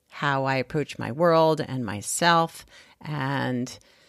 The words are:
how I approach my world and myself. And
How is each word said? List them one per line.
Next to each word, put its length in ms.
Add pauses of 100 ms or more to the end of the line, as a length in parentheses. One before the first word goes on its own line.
how 360
I 120
approach 440
my 100
world 500
and 240
myself. 800 (360)
And 760 (320)